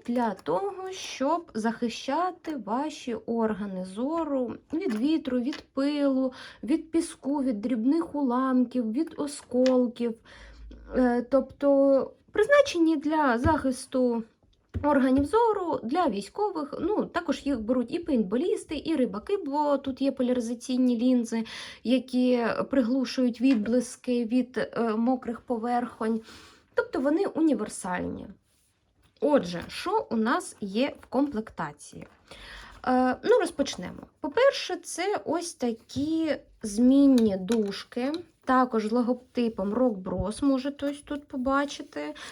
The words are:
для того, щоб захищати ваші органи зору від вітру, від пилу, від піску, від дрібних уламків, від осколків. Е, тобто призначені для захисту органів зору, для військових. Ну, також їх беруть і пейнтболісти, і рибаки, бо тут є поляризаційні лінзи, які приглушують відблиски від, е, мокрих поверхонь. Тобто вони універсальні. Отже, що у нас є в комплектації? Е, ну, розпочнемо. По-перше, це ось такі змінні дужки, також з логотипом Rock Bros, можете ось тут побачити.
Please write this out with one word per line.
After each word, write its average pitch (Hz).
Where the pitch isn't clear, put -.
для 240
того, 370
щоб 339
захищати 262
ваші 247
органи 208
зору 262
від 320
вітру, 254
від 247
пилу, 277
від 302
піску, 294
від 247
дрібних 247
уламків, 254
від 320
осколків. 247
Е, 247
тобто 277
призначені 427
для 294
захисту 254
органів 277
зору, 415
для 302
військових. 302
Ну, 339
також 339
їх 269
беруть 233
і 349
пейнтболісти, 294
і 320
рибаки, 233
бо 294
тут 269
є 269
поляризаційні 247
лінзи, 233
які 247
приглушують 247
відблиски 240
від, 247
е, -
мокрих 240
поверхонь. 233
Тобто 453
вони 302
універсальні. 196
Отже, 180
що -
у 233
нас 262
є 214
в -
комплектації? 220
Е, 254
ну, 427
розпочнемо. -
По-перше, 440
це 381
ось 339
такі 285
змінні 240
дужки, 214
також 254
з 214
логотипом 233
Rock 233
Bros, 190
можете 277
ось 285
тут 294
побачити. 285